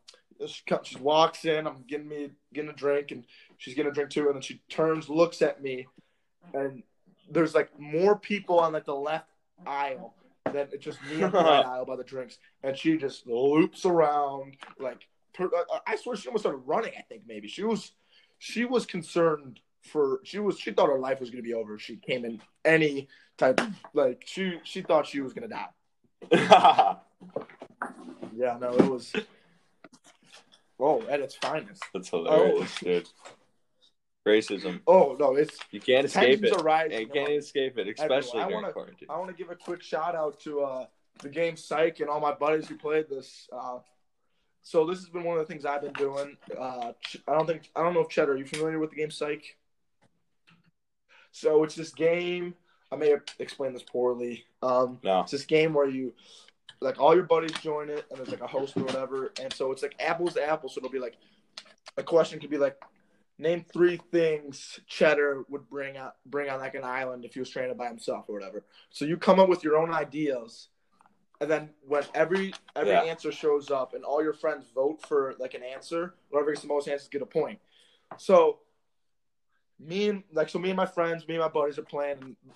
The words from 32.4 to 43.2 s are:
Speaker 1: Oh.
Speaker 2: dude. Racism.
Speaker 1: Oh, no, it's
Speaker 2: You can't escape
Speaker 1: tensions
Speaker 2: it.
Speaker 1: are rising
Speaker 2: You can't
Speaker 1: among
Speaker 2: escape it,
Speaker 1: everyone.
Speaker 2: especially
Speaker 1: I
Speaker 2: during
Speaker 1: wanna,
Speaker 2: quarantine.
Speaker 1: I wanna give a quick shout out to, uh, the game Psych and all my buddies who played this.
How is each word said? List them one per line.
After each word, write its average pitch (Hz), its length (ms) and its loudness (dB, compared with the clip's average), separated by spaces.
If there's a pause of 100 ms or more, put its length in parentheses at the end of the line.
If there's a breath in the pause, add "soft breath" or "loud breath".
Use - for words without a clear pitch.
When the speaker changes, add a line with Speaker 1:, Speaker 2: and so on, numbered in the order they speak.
Speaker 1:
Oh. - 40 -10
Speaker 2:
dude. 87 220 0 (1200)
Racism. 98 600 2
Speaker 1:
Oh, 175 300 8
no, 139 180 2
it's 151 220 0 (140)
Speaker 2:
You 104 80 -12
can't 127 260 4
escape 196 360 6
Speaker 1:
tensions - 100 4
Speaker 2:
it. - 80 4
Speaker 1:
are 160 60 0
rising 156 340 2
Speaker 2:
You 110 80 -6
can't 143 200 -2
Speaker 1:
among 147 120 0
Speaker 2:
escape 131 380 -4
it, 98 100 -2
Speaker 1:
everyone. 107 60 -6 (260)
Speaker 2:
especially 123 220 -4
Speaker 1:
I 185 80 -2
Speaker 2:
during - 140 -2
Speaker 1:
wanna, 190 100 -6
Speaker 2:
quarantine. - 360 -14
Speaker 1:
I 151 80 -6
wanna 185 160 -8
give 170 180 -12
a 175 40 -12
quick 175 260 -10
shout 170 340 -4
out 151 260 -2
to, 147 220 -4
uh, 131 220 -4 (360)
the 139 80 -12
game 165 260 -2
Psych 160 460 -2
and 147 80 -2
all 151 100 -2
my 147 140 0
buddies 147 340 0
who 156 80 -12
played 151 320 -2
this. 135 460 -12